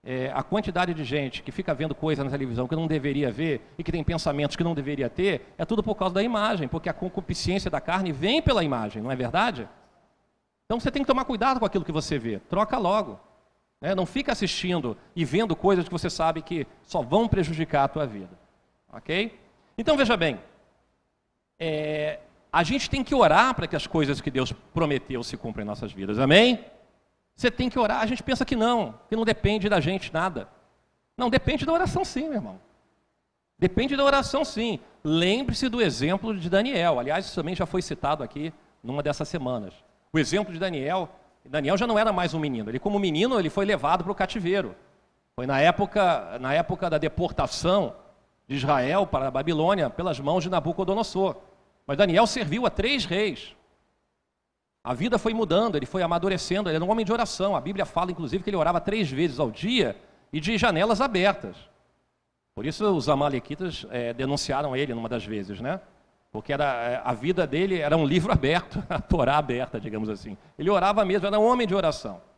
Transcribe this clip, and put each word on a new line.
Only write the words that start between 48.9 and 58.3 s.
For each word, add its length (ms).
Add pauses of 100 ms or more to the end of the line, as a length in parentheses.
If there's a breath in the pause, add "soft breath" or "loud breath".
para 220
a 20
Babilônia 580
pelas 320
mãos 240
de 60
Nabucodonosor. 840 (500)
Mas 100
Daniel 300
serviu 400
a 40
três 360
reis. 500 (1300)
A 100
vida 220
foi 160
mudando, 440
ele 100
foi 160
amadurecendo, 640
ele 60
era 100
um 60
homem 160
de 60
oração. 420
A 60
Bíblia 260
fala, 240
inclusive, 320